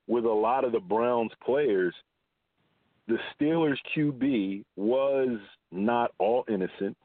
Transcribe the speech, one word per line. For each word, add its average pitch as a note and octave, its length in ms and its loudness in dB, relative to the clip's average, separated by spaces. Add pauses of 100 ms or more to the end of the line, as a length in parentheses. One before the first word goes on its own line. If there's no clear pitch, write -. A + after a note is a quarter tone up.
with A#2 180 0
a A2+ 80 2
lot A2+ 320 2
of B2 80 0
the A2 80 0
Browns A2+ 520 0 (120)
players. A2 500 0 (1120)
The A2 120 -2 (160)
Steelers D3+ 420 2 (160)
Q D3 200 0
B G#2 520 -2 (120)
was B2+ 640 0 (320)
not A#2 480 0
all A#2 300 2
innocent. G2 560 -4